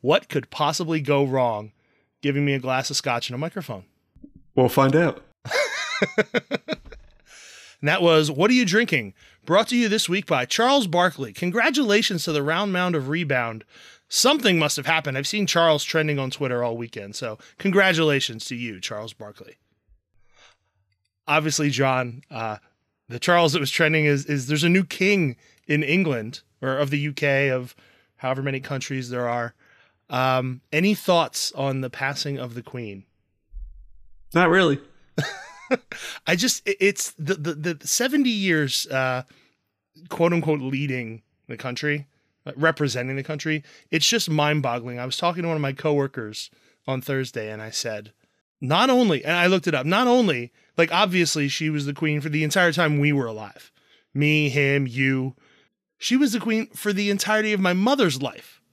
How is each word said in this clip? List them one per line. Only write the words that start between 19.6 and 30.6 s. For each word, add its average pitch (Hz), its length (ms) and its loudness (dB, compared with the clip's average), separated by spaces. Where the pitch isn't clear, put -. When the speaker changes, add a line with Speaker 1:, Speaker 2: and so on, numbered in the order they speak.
Speaker 1:
Obviously, 151 420 2
John, 127 600 0
uh, 113 260 -6
the 117 120 -10
Charles 175 340 4
that 170 60 0
was 139 120 -2
trending 156 340 2
is, 143 200 2
is 139 220 -4
there's 147 160 0
a 170 60 4
new 185 140 4
king 185 520 0
in 151 160 0
England, 139 580 -2
or 131 160 -2
of 143 120 0
the 147 100 0
U 147 140 -4
K, 139 360 0
of 127 260 -4
however 131 240 -4
many 135 180 -4
countries 135 500 -8
there 123 180 -4
are. 120 260 -4
Um, 127 520 0